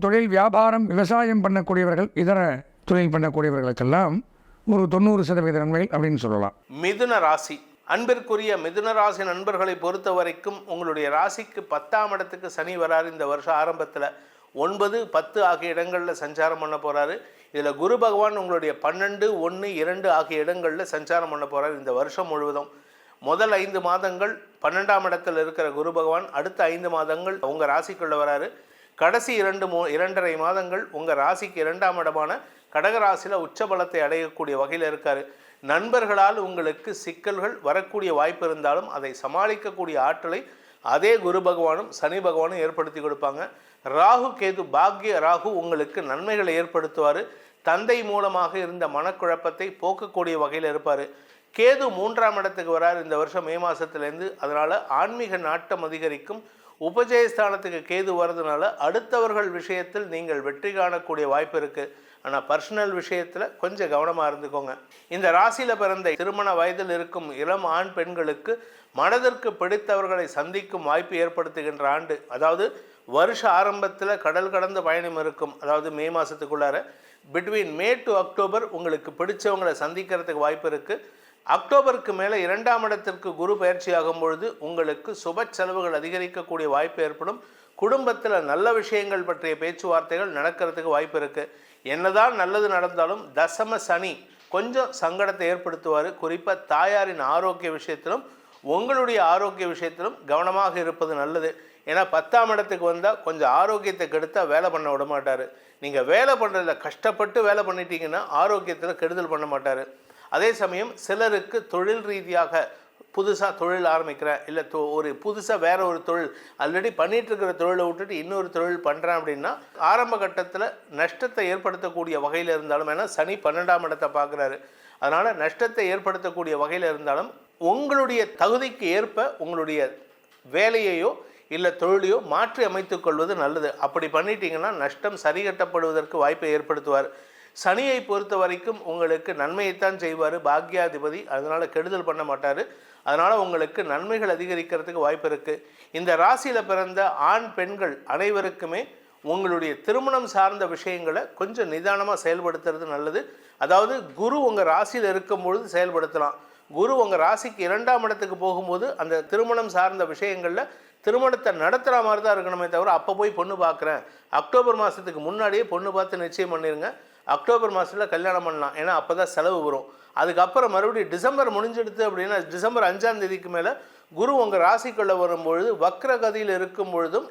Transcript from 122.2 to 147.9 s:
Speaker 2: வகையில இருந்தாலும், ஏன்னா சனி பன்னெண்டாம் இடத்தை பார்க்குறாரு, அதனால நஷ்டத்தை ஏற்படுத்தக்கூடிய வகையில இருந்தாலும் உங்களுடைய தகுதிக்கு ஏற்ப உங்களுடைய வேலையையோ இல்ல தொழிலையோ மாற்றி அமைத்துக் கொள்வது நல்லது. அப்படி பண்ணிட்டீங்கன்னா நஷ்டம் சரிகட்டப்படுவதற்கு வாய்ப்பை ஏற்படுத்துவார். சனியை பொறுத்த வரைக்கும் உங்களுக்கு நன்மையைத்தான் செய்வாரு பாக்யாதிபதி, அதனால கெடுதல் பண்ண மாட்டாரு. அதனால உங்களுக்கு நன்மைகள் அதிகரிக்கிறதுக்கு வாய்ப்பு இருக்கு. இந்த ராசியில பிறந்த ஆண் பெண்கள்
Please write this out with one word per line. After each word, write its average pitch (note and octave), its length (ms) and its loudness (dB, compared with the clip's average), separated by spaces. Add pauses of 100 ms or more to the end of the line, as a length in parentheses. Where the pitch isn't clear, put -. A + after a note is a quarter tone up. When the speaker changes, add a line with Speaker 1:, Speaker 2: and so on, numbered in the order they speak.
Speaker 2:
வகையில E3 300 -2
இருந்தாலும், D3+ 360 -2
ஏன்னா E3 140 -2 (100)
சனி F3 180 0 (120)
பன்னெண்டாம் E3+ 420 2
இடத்தை D#3 300 -2
பார்க்குறாரு, C#3+ 400 -2 (420)
அதனால E3+ 320 2 (100)
நஷ்டத்தை A3+ 520 0
ஏற்படுத்தக்கூடிய F3+ 720 -2
வகையில E3 280 0
இருந்தாலும் D3+ 400 -2 (400)
உங்களுடைய C4 480 2 (220)
தகுதிக்கு A#3 440 0 (120)
ஏற்ப G#3+ 280 0 (180)
உங்களுடைய D#3 360 -2 (800)
வேலையையோ G#3 520 2 (460)
இல்ல F3+ 120 0 (120)
தொழிலையோ F#3+ 380 4 (140)
மாற்றி A3+ 360 0
அமைத்துக் F#3+ 380 -4
கொள்வது E3 260 2 (100)
நல்லது. D3+ 280 0 (140)
அப்படி D#3 220 -2 (100)
பண்ணிட்டீங்கன்னா F#3 540 -2 (120)
நஷ்டம் F#3+ 400 -4
சரிகட்டப்படுவதற்கு E3 1000 0
வாய்ப்பை D#3 340 0
ஏற்படுத்துவார். D3 520 0 (540)
சனியை B3+ 340 2 (120)
பொறுத்த G3+ 340 -2
வரைக்கும் F3+ 360 -2 (120)
உங்களுக்கு E3 400 0 (100)
நன்மையைத்தான் F#3+ 640 0
செய்வாரு D#3+ 340 0 (120)
பாக்யாதிபதி, D#3 720 0 (140)
அதனால D#3 400 -2
கெடுதல் F3+ 340 -2
பண்ண D#3 200 -2
மாட்டாரு. C#3 340 -2 (460)
அதனால E3 240 4 (120)
உங்களுக்கு E3 360 -2 (120)
நன்மைகள் G3+ 420 -2
அதிகரிக்கிறதுக்கு E3+ 720 -4
வாய்ப்பு D#3 260 0
இருக்கு. D3+ 240 -4 (440)
இந்த F3 120 0 (120)
ராசியில B3 360 4 (100)
பிறந்த F#3 320 0 (300)
ஆண் A3+ 260 2
பெண்கள் F#3 380 -2 (200)